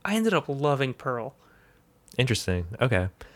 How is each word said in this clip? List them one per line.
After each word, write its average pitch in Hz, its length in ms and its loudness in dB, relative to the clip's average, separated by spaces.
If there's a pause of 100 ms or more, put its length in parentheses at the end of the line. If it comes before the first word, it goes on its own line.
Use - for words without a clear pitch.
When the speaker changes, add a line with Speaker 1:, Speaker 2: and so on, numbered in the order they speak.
Speaker 1:
I 202 120 0
ended 220 160 2
up 156 160 2
loving 139 460 0
Pearl. 123 400 -6 (840)
Speaker 2:
Interesting. 95 500 0 (140)
Okay. 95 280 2 (280)